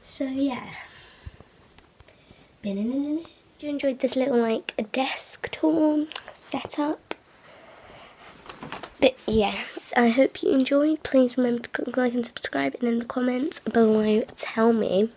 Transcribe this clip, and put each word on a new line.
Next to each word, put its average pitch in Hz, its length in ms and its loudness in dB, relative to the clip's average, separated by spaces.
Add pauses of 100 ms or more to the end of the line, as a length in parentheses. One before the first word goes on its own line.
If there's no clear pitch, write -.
So, - 240 -6
yeah. 262 480 -4 (1900)
Been 196 160 -4
in 226 140 -2
a 269 40 -2
minute. 302 300 -4 (320)
You 294 100 -10
enjoyed 277 300 -2
this 254 180 0
little, 254 240 2
like, 226 380 -2
a 233 40 -2
desk - 680 -6
tour 311 560 2 (280)
setup? - 800 -6 (1900)
But - 160 4 (100)
yes, 202 680 -2
I 240 140 6
hope 262 320 2
you - 80 2
enjoyed. 285 520 2
Please 254 360 2
remember 240 240 0
to - 80 -14
click - 260 -6
like 247 160 0
and 240 140 -2
subscribe, - 540 -4
and 240 80 0
in 233 100 0
the 233 80 -4
comments 247 540 -2
below 214 600 4 (160)
tell 233 380 2
me 208 420 2